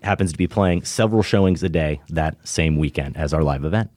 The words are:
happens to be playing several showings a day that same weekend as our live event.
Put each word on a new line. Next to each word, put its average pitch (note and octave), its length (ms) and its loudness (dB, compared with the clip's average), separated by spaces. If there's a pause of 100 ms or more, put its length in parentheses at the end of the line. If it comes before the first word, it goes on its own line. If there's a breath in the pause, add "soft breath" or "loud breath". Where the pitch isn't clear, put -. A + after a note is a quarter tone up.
happens F#2+ 300 0
to - 60 -10
be F2+ 80 2
playing F2+ 380 2
several A2 380 2
showings F#2+ 400 2
a F#2 80 0
day D2+ 300 -2 (100)
that D#2 260 -2 (100)
same D#2+ 300 0
weekend D2 400 -4
as D2+ 160 -4
our D#2+ 100 0
live C#2+ 220 -2
event. G#2 320 -2